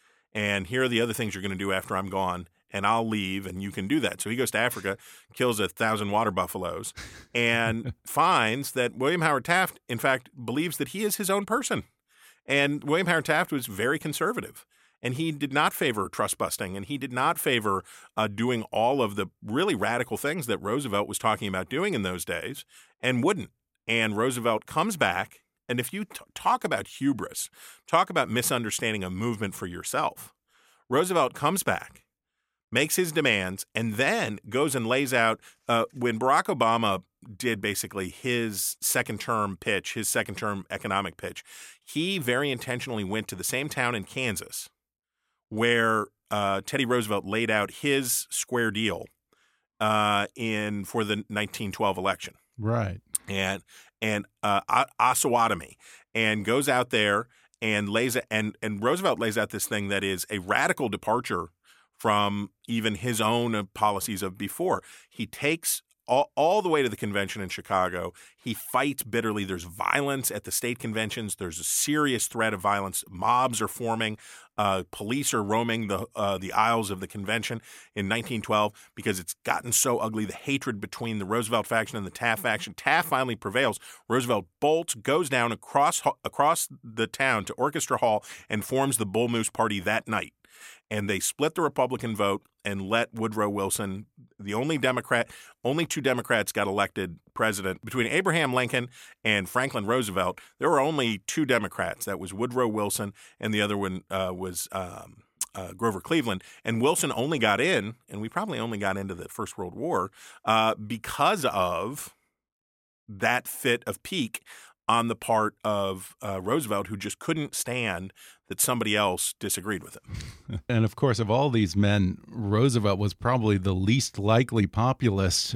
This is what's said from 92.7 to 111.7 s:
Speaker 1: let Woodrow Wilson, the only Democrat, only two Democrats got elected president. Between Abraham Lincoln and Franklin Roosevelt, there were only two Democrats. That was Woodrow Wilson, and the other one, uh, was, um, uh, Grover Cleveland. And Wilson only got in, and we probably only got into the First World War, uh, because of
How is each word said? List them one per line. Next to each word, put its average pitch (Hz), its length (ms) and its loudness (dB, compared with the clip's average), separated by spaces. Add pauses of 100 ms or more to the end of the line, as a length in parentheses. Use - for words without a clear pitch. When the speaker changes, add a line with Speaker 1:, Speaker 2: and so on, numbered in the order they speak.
Speaker 1:
let 113 260 2
Woodrow 107 360 -2
Wilson, 101 560 -2 (320)
the 101 160 -6
only 143 240 0
Democrat, 123 520 2 (340)
only 147 220 0
two - 160 -4
Democrats 123 500 2
got 101 160 0
elected 95 500 -2 (160)
president. 95 500 -2
Between 113 220 -2
Abraham 160 480 2
Lincoln 123 360 0 (340)
and 101 260 2
Franklin 127 380 0
Roosevelt, 101 520 0 (200)
there 143 100 2
were 147 120 6
only 131 440 2
two 156 200 0
Democrats. 104 600 0
That 101 140 -4
was 92 140 -8
Woodrow 120 340 0
Wilson, 104 460 -2 (260)
and 107 140 -2
the 104 80 2
other 104 160 2
one, 92 340 -2
uh, 95 240 0
was, 90 380 -6
um, - 500 -10 (320)
uh, 92 180 -10
Grover 98 280 0
Cleveland. 120 420 0 (200)
And - 180 0
Wilson 165 340 4
only 143 240 0
got 107 200 4
in, 123 360 0 (120)
and 104 140 -8
we 110 80 -6
probably 185 300 -4
only 113 180 -2
got 101 200 0
into 98 180 -6
the 87 140 -10
First - 280 -8
World 90 160 -8
War, 98 380 -2 (340)
uh, 110 300 4
because 127 720 0
of 98 680 -2 (920)